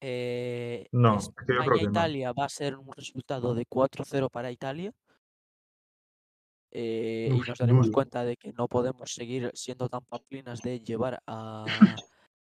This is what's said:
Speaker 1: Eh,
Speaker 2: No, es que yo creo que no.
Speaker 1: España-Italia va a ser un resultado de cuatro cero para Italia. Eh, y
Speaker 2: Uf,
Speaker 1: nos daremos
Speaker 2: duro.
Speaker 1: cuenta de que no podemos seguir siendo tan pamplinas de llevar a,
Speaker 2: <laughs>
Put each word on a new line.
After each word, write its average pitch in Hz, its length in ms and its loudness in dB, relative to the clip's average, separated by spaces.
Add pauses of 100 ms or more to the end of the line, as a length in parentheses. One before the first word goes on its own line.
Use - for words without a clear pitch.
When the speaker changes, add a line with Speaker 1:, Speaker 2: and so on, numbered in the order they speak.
Speaker 1:
Eh, 123 920 -6
Speaker 2:
No, 117 260 6
es 95 100 -8
que - 120 -20
yo - 60 -12
creo 123 120 2
que 131 80 0
no. 127 100 2
Speaker 1:
España-Italia 127 560 0
va 131 140 -4
a - 20 -2
ser 139 280 -6
un 135 160 -18
resultado 127 640 -6
de 120 120 -4
cuatro 135 400 0
cero 135 240 -2
para 123 200 -8
Italia. 147 400 -8 (1800)
Eh, 113 600 -4
y 131 40 2
Speaker 2:
Uf, 123 140 0
Speaker 1:
nos 123 100 -8
daremos 123 280 6
Speaker 2:
duro. 107 80 0
Speaker 1:
cuenta 131 300 0
de 120 140 -4
que - 160 -14
no 120 140 -2
podemos 123 440 -2
seguir 123 420 -6
siendo 123 360 -8
tan 127 160 -8
pamplinas 123 560 -12
de 123 180 -6
llevar 117 460 -4
a, 110 400 -10
Speaker 2:
<laughs> - 420 8 (500)